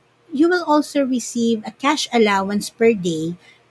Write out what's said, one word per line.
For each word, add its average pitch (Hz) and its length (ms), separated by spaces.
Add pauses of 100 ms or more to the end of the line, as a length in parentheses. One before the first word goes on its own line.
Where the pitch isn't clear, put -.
(360)
you 330 160
will 349 160
also 294 380
receive 233 580
a 220 80
cash - 400
allowance 202 560
per 233 240
day 170 480 (300)